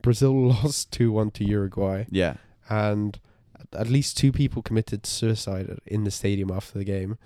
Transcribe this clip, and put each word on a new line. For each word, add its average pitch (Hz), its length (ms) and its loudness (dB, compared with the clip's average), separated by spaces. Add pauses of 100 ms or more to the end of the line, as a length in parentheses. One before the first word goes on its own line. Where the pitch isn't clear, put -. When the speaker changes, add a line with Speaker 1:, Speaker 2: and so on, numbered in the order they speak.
Speaker 1:
Brazil 131 460 4
<laughs> - 0 -
lost 123 420 0
two 117 220 2
one 107 180 2
to 104 140 -4
Uruguay. 98 680 0
Speaker 2:
Yeah. 90 240 0 (340)
Speaker 1:
And 104 520 0 (520)
at 113 160 -4
least 135 300 2
two 139 140 6
people 135 280 0
committed 110 460 -2
suicide 107 800 -4
in 107 160 -2
the 101 80 -2
stadium 98 400 0
after 92 300 -6
the 98 40 -4
game, 98 420 -2